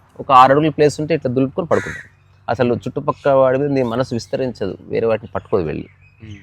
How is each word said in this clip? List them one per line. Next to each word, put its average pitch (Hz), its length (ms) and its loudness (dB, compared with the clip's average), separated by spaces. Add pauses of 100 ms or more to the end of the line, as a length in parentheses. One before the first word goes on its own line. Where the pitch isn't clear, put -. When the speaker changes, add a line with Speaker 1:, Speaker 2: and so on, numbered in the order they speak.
(220)
Speaker 1:
ఒక - 100 -2
ఆరు 131 200 8
అడుగుల 151 160 4
ప్లేస్ 151 320 2
ఉంటే 151 140 -2
ఇట్లా 135 200 -2
దులుపుకొని 135 320 -2
పడుకుంటావు. - 420 -4 (420)
అసలు 120 240 0
చుట్టుపక్కల 139 580 -4
వాడి 131 260 4
మీద 143 120 -2
నీ 135 120 0
మనసు 123 320 -4
విస్తరించదు, 117 680 -6
వేరే 107 260 -4
వాటిని 110 280 -4
పట్టుకోదు 98 300 -4
వెళ్ళి. 78 240 -8 (340)
Speaker 2:
Hmm. 107 200 -18